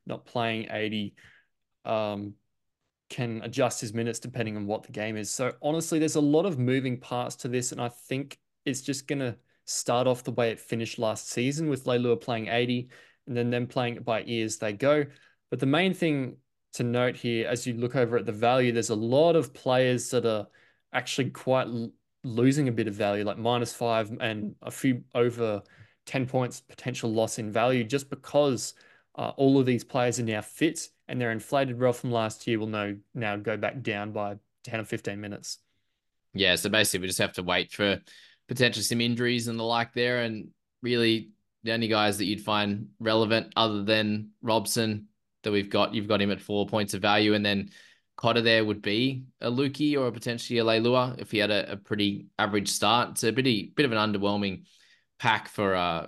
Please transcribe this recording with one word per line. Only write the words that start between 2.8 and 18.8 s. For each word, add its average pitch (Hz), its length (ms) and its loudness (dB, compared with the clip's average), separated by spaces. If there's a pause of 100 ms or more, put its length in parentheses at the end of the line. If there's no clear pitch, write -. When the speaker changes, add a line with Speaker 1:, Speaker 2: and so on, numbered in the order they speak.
Speaker 1:
can 117 320 -6
adjust 123 400 0
his 113 100 -8
minutes 117 280 -4
depending 117 360 -6
on 104 120 -6
what 104 160 -4
the - 80 -20
game 110 260 -6
is. 104 140 -6
So 127 200 -2 (120)
honestly, 160 340 -2
there's 156 180 0
a 156 60 4
lot 147 240 4
of 165 140 -2
moving 127 400 0
parts 123 380 -6
to - 100 -10
this, 123 240 -2
and 135 100 -8
I 120 80 -2
think 135 480 -8 (280)
it's 131 160 -4
just - 260 -6
gonna 135 280 -4 (300)
start 123 400 0
off 127 180 2
the 131 80 -6
way 117 200 2
it 104 80 -8
finished 117 400 -6
last 110 280 -2
season 143 420 -2
with 131 160 -4
Leilua 120 360 2
playing 110 280 -4
eighty 123 400 0 (360)
and 123 100 -8
then 120 140 2
them 123 160 0
playing 120 300 -2
it 120 100 -14
by 113 220 -2
ear 113 180 -2
as 110 120 -6
they 107 160 -4
go. 143 320 2 (440)
But 135 100 -4
the 131 60 0
main 170 280 2
thing 147 440 -2 (360)
to - 100 -4
note 120 320 2
here, 117 320 -2
as 123 180 -4
you 123 80 -4
look 120 220 -4
over 120 200 2
at 101 120 0
the 117 40 -4
value, 120 400 4
there's 117 200 0